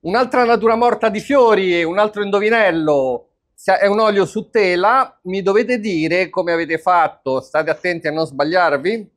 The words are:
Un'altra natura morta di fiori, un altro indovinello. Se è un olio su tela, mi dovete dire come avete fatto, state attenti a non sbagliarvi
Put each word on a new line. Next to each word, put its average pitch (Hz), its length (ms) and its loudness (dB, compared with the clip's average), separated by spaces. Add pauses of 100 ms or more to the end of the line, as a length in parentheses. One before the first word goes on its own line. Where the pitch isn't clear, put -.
Un'altra 247 440 0
natura 226 320 2
morta 233 320 0
di 208 120 -4
fiori, 202 600 2
un 170 160 -2
altro 208 240 -2
indovinello. 175 1080 0 (240)
Se - 240 0
è 202 80 2
un 202 120 2
olio 208 280 2
su - 240 -8
tela, 208 720 0
mi 190 180 -8
dovete 208 380 0
dire 175 500 -2
come 175 240 -4
avete 165 240 -4
fatto, 151 640 -2
state 156 300 -4
attenti 165 380 -4
a 147 40 -4
non 160 140 -2
sbagliarvi 160 920 -2